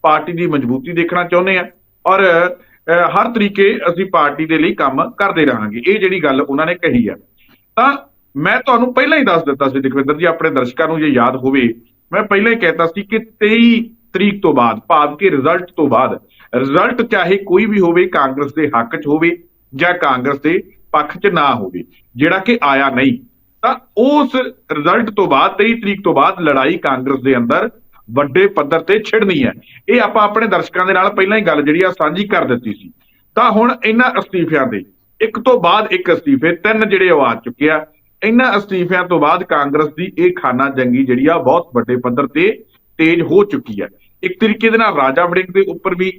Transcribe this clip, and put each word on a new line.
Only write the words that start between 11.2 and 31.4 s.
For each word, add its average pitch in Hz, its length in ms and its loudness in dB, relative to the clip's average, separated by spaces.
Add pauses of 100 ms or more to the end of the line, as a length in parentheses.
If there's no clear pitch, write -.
ਹੋਵੇ, 131 320 0 (440)
ਮੈਂ 196 100 0
ਪਹਿਲਾਂ 208 300 2
ਹੀ 226 40 0
ਕਹਿਤਾ 165 300 0
ਸੀ 196 160 -6
ਕਿ 220 160 -4
ਤੇਈ 226 760 2 (180)
ਤਰੀਕ 202 300 0
ਤੋਂ 160 120 2
ਬਾਅਦ, 117 240 2 (100)
ਭਾਵ 147 280 2
ਕਿ 190 140 2
ਰਿਜ਼ਲਟ 160 460 0
ਤੋਂ 151 120 0
ਬਾਅਦ, 113 300 0 (360)
ਰਿਜ਼ਲਟ 175 480 0
ਚਾਹੇ 185 340 0
ਕੋਈ 196 300 2
ਵੀ 208 140 0
ਹੋਵੇ, 175 260 2
ਕਾਂਗਰਸ 139 480 -2
ਦੇ 151 140 -2
ਹੱਕ 117 280 -2
'ਚ - 100 -8
ਹੋਵੇ 160 300 0 (360)
ਜਾਂ 165 220 0
ਕਾਂਗਰਸ 139 460 -2
ਦੇ 175 220 -2 (300)
ਪੱਖ - 260 -2
'ਚ 202 80 -2
ਨਾ 156 280 2
ਹੋਵੇ, 95 300 -8 (320)
ਜਿਹੜਾ 170 220 0
ਕਿ 233 240 0
ਆਇਆ 139 280 2
ਨਹੀਂ, 127 280 0 (440)
ਤਾਂ 254 120 0 (240)
ਉਸ 277 380 2 (360)
ਰਿਜ਼ਲਟ 180 380 0
ਤੋਂ 202 160 0
ਬਾਅਦ, 156 300 2
ਤੇਈ 226 240 0
ਤਰੀਕ 202 240 -4
ਤੋਂ 160 100 0
ਬਾਅਦ 175 260 2
ਲੜਾਈ 147 380 0
ਕਾਂਗਰਸ 135 440 -2
ਦੇ 131 140 2
ਅੰਦਰ 143 320 0 (400)
ਵੱਡੇ 143 380 2
ਪੱਧਰ 165 340 0
ਤੇ 190 220 0
ਛਿੜਨੀ 196 420 0
ਹੈ। 104 80 0 (360)
ਇਹ 240 120 4
ਆਪਾਂ 220 220 2
ਆਪਣੇ 214 240 2
ਦਰਸ਼ਕਾਂ 180 400 -2
ਦੇ 190 60 0
ਨਾਲ 190 220 2
ਪਹਿਲਾਂ 202 240 2
ਹੀ 208 40 0